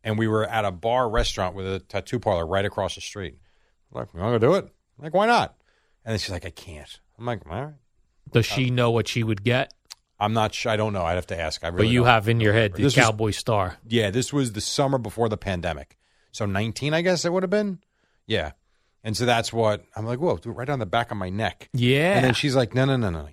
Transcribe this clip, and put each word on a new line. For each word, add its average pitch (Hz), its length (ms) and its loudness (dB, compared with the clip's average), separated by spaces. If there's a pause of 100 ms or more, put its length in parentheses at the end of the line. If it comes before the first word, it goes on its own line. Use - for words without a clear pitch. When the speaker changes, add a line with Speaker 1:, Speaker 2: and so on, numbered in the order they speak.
Speaker 1:
And 110 160 -2
we 113 80 2
were 107 180 2
at 110 200 0
a 98 80 0
bar 113 360 0
restaurant 104 460 0
with 95 120 -8
a 95 140 -4
tattoo 101 380 -6
parlor 87 280 0
right 98 180 0
across 101 300 -4
the - 80 -16
street. 92 340 -12 (560)
Like, - 220 -10
"You 82 60 -10
wanna 113 180 0
do 127 160 6
it?" 196 100 0 (340)
I'm 147 60 -20
like, 156 100 -12
"Why 202 120 4
not?" 220 280 2 (500)
And 113 80 -4
then 104 60 0
she's - 120 -6
like, 90 160 -8
"I 87 40 -10
can't." 76 480 -18 (200)
I'm 117 80 -10
like, 117 220 -6
"All 95 160 -6
right." 151 100 -14 (580)
Speaker 2:
Does 113 140 4
she 127 240 0
know 123 200 2
what 113 160 2
she 120 160 -2
would 107 220 -2
get? 120 280 0 (460)
Speaker 1:
I'm 107 140 2
not 110 220 2
su-, - 160 -4
I 110 60 2
don't 107 160 0
know. 95 120 -2
I'd 82 100 0
have 90 140 -2
to 87 100 -6
ask. 78 240 -4
I 82 80 -4
Speaker 2:
But 87 120 -6
Speaker 1:
really 110 60 4
Speaker 2:
you 123 120 2
Speaker 1:
don't 120 80 4
Speaker 2:
have 113 200 4
in 117 120 2
your 107 140 4
head 107 180 2
Speaker 1:
remember. 90 60 -12
Speaker 2:
the 107 60 0
Speaker 1:
This 139 120 4
was 127 80 8
Speaker 2:
cowboy 110 280 2
star. 95 440 -2 (100)
Speaker 1:
Yeah, 110 240 2
this 117 220 -2
was 135 200 0
the 101 80 -6
summer 139 380 0
before 113 300 -2
the 107 80 -2
pandemic. 85 640 -6 (340)
So 107 140 -4
nineteen, 110 480 -2
I 165 80 2
guess 175 220 2
it 170 80 0
would 185 100 0
have 180 80 -2
been. 208 300 0 (460)
Yeah. 87 260 -2 (540)
And 110 80 -2
so 117 120 0
that's 117 260 2
what, 107 320 0 (100)
I'm 107 120 -6
like, 123 120 -4
"Whoa, 143 200 0
do 117 120 -12
it 110 40 -8
right 127 160 -8
on 139 80 -2
the 110 80 -4
back 117 240 -2
of 110 80 -6
my 92 100 -4
neck." 101 460 -6
Speaker 2:
Yeah. 135 420 2
Speaker 1:
And 127 80 4
then 127 80 4
she's 131 240 0
like, 120 180 2
"No, 131 120 4
no, 135 100 2
no, 110 140 0
no. 78 220 -6